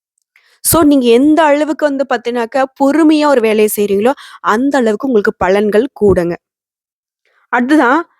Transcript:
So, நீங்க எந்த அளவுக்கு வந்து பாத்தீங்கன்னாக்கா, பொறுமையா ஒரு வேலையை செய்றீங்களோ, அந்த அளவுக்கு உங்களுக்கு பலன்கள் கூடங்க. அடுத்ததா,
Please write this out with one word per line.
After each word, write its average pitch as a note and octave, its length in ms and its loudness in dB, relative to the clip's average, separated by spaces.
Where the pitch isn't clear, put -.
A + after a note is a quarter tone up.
So, - 200 0
நீங்க C#4+ 260 2
எந்த C#4+ 340 2
அளவுக்கு D4 420 0
வந்து C#4 200 -4
பாத்தீங்கன்னாக்கா, A#3+ 560 -4
பொறுமையா D4+ 520 2
ஒரு C#4 140 2
வேலையை G#3+ 300 0
செய்றீங்களோ, G3+ 420 -2
அந்த A#3+ 360 -2
அளவுக்கு A3 320 -2
உங்களுக்கு A3 280 0
பலன்கள் G3+ 560 0
கூடங்க. F3+ 420 0
அடுத்ததா, B3 380 0